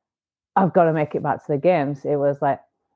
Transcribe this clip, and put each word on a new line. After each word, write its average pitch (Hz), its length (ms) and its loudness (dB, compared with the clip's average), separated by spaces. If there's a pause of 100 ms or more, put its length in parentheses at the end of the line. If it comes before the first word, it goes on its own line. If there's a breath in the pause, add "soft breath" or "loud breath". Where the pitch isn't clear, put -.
(580)
"I've 190 160 0
gotta 170 180 4
make 151 240 -2
it - 80 -4
back - 220 -4
to - 80 -4
the 143 40 -2
games." 147 460 0
It 143 140 -2
was 143 240 -2
like, 139 180 -2 (360)